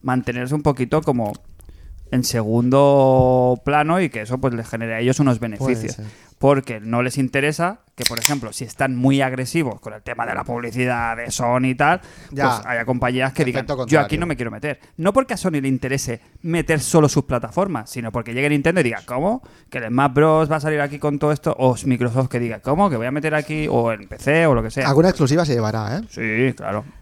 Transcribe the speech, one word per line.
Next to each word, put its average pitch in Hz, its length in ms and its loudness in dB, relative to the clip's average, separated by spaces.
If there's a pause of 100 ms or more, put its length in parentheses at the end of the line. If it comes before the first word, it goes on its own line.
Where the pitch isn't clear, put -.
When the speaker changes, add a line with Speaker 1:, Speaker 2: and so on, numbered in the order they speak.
Speaker 1:
mantenerse 127 520 -2
un 151 80 -2
poquito 147 400 0
como 120 300 0 (760)
en 127 140 0
segundo 127 1400 4
plano 151 360 2
y 170 80 0
que 110 140 -8
eso, 120 160 -4
pues, 131 160 0
les 117 140 -6
genere 113 260 -6
a 113 60 -4
ellos 127 200 2
unos 131 180 4
Speaker 2:
Puede 110 200 -6
Speaker 1:
beneficios. 123 380 -2
Speaker 2:
ser. 107 100 -14 (320)
Speaker 1:
Porque 135 420 2
no 117 220 -2
les 127 160 -4
interesa 151 640 -2 (160)
que, - 80 -8
por 117 140 0
ejemplo, 117 340 -4
si - 120 -10
están 131 300 -2
muy 135 260 2
agresivos 131 600 -4
con 110 120 -14
el 107 100 -18
tema 120 220 -6
de 117 100 -4
la 120 100 -6
publicidad 120 720 -4
de 120 160 -10
Sony 127 380 0
y 127 40 -2
tal, 151 260 2 (300)
Speaker 2:
Ya. 139 180 -4
Speaker 1:
pues 110 180 -2
haya 117 180 -4
compañías 127 480 0
que 156 120 0
digan, 123 200 -2
Speaker 2:
Efecto 143 100 -4
Speaker 1:
"Yo 131 80 -6
aquí 113 60 -6 (280)
Speaker 2:
contrario. 156 40 -4
Speaker 1:
no 175 60 -4
me 151 100 -4
quiero 117 160 -6
meter". 123 260 -8 (180)
No 175 160 0
porque 262 220 0
a - 20 -6
Sony 160 240 -2
le 135 80 -4
interese 131 520 -4 (220)
meter 160 360 0
solo 151 300 4
sus 135 160 0
plataformas, 123 680 -4
sino 117 220 -8
porque 117 220 -8
llegue 139 160 0
Nintendo 151 300 2
y 143 40 4
diga, 110 200 -2
"¿Cómo? 175 380 -2 (260)
¿Que 127 100 -8
el 113 100 -6
Smash 131 260 2
Bros 156 360 4
va 156 60 0
a 147 40 -4
salir 151 200 -2
aquí 143 200 -4
con 147 180 0
todo 147 140 2
esto?". 147 260 -2
O 127 160 4 (120)
Microsoft 127 420 0
que 123 100 -4
diga, 113 220 -4
"¿Cómo? 170 280 2
¿Que 143 80 -2
voy 113 100 -4
a 127 40 -4
meter 151 240 -2
aquí?". 151 340 -2
O 117 240 2
en 101 140 -10
P - 120 -14
C 160 280 2
o 143 80 6
lo 113 80 2
que 110 80 -6
sea. 135 180 -2
Speaker 2:
Alguna 156 200 4
exclusiva 165 360 2
se 147 100 0
llevará, 110 440 -2
¿eh? 220 100 -8
Speaker 1:
Sí, 113 480 -2
claro. 104 280 -6 (180)